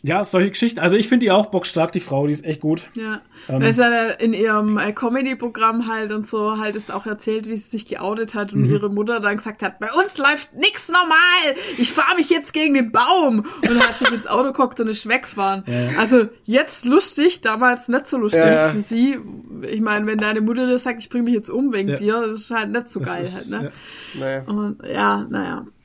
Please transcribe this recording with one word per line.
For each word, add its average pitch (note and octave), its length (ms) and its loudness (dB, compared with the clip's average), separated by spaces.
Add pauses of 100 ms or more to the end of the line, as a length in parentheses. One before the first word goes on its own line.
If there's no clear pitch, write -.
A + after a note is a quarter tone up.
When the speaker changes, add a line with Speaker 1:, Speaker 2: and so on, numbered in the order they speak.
Speaker 1:
ja, F3+ 220 0
solche F#3+ 240 2
Geschichten. A3+ 320 -2
Also F3 160 4
ich A3 140 2
find B3 120 4
die G#3 80 2
auch G#3 200 4
bockstark, E3 420 0
die F3+ 80 -2
Frau, C#3 260 -2
die D3 60 0
ist D3 100 -4
echt D#3 200 -6
gut. D#3 340 -2
Speaker 2:
Ja. A3 240 -6 (300)
Speaker 1:
Ähm. C3+ 100 0
Speaker 2:
Das A3+ 120 4
ist A3+ 40 2
ja A#3 360 4
in A3+ 200 0
ihrem, G#3+ 460 2
äh, G#3 160 -2
Comedy-Programm A#3 960 -2
halt A3 220 -4
und G#3+ 160 -6
so G#3+ 300 -2
halt G#3+ 180 -4
ist G#3 160 -10
auch G3 140 -8
erzählt, G#3+ 420 -6
wie A3 120 -6
sie G#3+ 100 -14
sich A3 160 -8
geoutet G#3+ 500 -6
hat G3+ 200 -6
und - 80 2
Speaker 1:
Mhm. C3 80 4
Speaker 2:
ihre G#3 180 2
Mutter G#3+ 320 -2
dann G#3 160 0
gesagt G#3+ 260 -10
hat, F#3+ 160 -6
"Bei G#3+ 140 -6
uns F#4 240 2
läuft C#4+ 380 0
nix - 340 -2
normal, E4+ 680 4 (220)
ich A#3+ 160 0
fahr D#4 240 2
mich D#4+ 140 0
jetzt D#4+ 240 0
gegen D#4 180 2
den B3 200 2
Baum." B3+ 480 4
Und A3 280 -4
dann A#3+ 120 4
hat A#3 180 2
sich B3+ 120 2
ins A3 160 -4
Auto C4+ 260 0
gehockt C4 280 -2
und A3+ 80 0
ist G#3+ 180 -6
weggefahren. G3 600 -2
Speaker 1:
Ja, A#2+ 80 -4 (180)
ja. C#3 60 -2
Speaker 2:
Also A3 300 6 (160)
jetzt B3 420 -2
lustig, E4 560 2
damals A#3+ 460 2
nicht C4 200 0
so C#4 80 -2
lustig G#3 240 2
Speaker 3:
Ja, D#3+ 140 8
ja. D#3 160 4
Speaker 2:
für G#3 100 -2
sie. A#3+ 380 0 (500)
Ich A3 140 -2
meine, G#3+ 240 0
wenn G#3+ 100 0
deine G#3+ 240 0
Mutter A#3 260 0
dir B3 120 2
sagt, B3 240 -4
"Ich - 80 -18
bring A#3+ 140 -2
mich A#3+ 100 2
jetzt G#3+ 160 -2
um B3+ 240 0
wegen G3 160 -2
Speaker 1:
Ja. - 60 0
Speaker 2:
dir", G#3+ 260 0
das A3 180 -4
ist - 100 -12
halt A3 200 -4
nicht A#3+ 180 -6
so - 120 -8
Speaker 1:
Das C3 120 -4
Speaker 2:
geil F3 100 -6
Speaker 1:
ist, F3+ 300 -8
Speaker 2:
halt, A#2 120 -6
ne? C#3+ 40 -8 (460)
Speaker 1:
ja. C3+ 60 -10
Speaker 3:
Naja. C3+ 260 -4
Speaker 2:
Und G#3 320 -4 (120)
ja, G3+ 380 -2
naja. - 380 -8 (180)